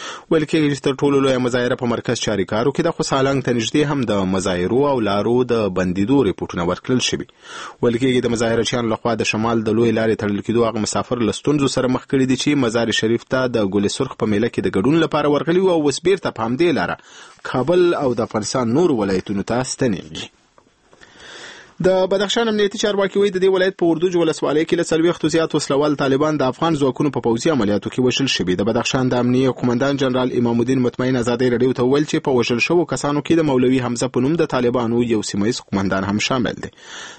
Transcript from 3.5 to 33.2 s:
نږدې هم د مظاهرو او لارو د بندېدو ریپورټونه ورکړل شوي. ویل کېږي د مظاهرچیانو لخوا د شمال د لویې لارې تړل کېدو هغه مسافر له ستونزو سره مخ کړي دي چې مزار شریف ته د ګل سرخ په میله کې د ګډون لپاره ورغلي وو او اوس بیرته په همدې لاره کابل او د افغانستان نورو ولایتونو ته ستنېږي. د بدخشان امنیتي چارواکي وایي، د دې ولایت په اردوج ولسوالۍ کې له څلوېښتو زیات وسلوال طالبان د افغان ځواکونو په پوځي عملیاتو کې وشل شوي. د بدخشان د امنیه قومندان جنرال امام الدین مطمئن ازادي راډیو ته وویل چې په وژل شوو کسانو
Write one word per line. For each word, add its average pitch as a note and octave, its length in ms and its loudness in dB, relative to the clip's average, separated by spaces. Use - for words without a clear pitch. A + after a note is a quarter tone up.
نږدې A#2+ 340 0
هم C#3+ 80 -2
د G2+ 100 2
مظاهرو F#2+ 460 0
او C3+ 160 0
لارو G#2 280 0
د A2+ 120 2
بندېدو F#2+ 380 0
ریپورټونه F2 400 -4
ورکړل B2 380 -2
شوي. - 200 -6
ویل A#2+ 160 2
کېږي B2 280 2
د A#2 100 0
مظاهرچیانو A2+ 580 0
لخوا A2+ 220 -2
د A2 180 -2
شمال A2+ 300 0
د G#2+ 140 0
لویې A2+ 220 2
لارې A2+ 220 0
تړل G#2 260 -2
کېدو A2+ 220 2
هغه A2 160 -2
مسافر A#2 420 -2
له G#2+ 140 -2
ستونزو C#3+ 340 0
سره B2+ 220 0
مخ - 80 -10
کړي C3+ 240 0
دي B2+ 140 2
چې C#3 220 0
مزار A2+ 360 0
شریف A2+ 340 0
ته B2+ 220 0
د G#2 180 0
ګل G2+ 220 0
سرخ C3 180 -6
په G#2+ 180 -2
میله A2 200 0
کې - 80 -2
د G2 160 -2
ګډون D3 280 2
لپاره D3 300 0
ورغلي E3 300 0
وو F3+ 120 4
او D#3 40 2
اوس C#3+ 280 0
بیرته F3+ 280 -2
په A2+ 100 -8
همدې C3+ 300 0
لاره F2 200 -2
کابل F3 440 2
او C3+ 100 0
د A#2+ 160 -2
افغانستان A#2+ 480 -2
نورو D#3+ 240 2
ولایتونو G2 420 -2
ته A#2+ 200 -2
ستنېږي. F2 640 -6
د F#3 260 4
بدخشان G3+ 400 0
امنیتي G#3 260 0
چارواکي G3+ 420 0
وایي، G3+ 120 2
د F#3 100 -4
دې F#3+ 140 4
ولایت F#3 260 2
په E3+ 100 4
اردوج E3+ 240 0
ولسوالۍ D#3 540 2
کې E3+ 100 2
له F3 80 0
څلوېښتو D#3+ 460 0
زیات D#3+ 220 2
وسلوال D3 440 2
طالبان C#3+ 400 2
د C3 140 2
افغان E3 260 0
ځواکونو C#3 320 2
په B2 160 -4
پوځي A#2 260 2
عملیاتو G#2 380 0
کې B2 160 2
وشل B2+ 260 2
شوي. F2+ 280 0
د G2+ 80 0
بدخشان B2 440 0
د B2 100 0
امنیه B2 360 2
قومندان C3 420 0
جنرال B2+ 380 0
امام A#2 240 0
الدین C3 220 0
مطمئن B2+ 360 0
ازادي A#2+ 320 0
راډیو B2 240 2
ته B2 80 0
وویل C#3+ 240 2
چې D#3 160 -2
په C3 140 2
وژل A#2 260 0
شوو E3+ 240 2
کسانو C#3+ 320 -2